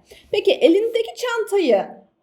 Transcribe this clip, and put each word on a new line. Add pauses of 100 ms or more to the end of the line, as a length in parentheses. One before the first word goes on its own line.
(320)
Peki,
elindeki
çantayı (360)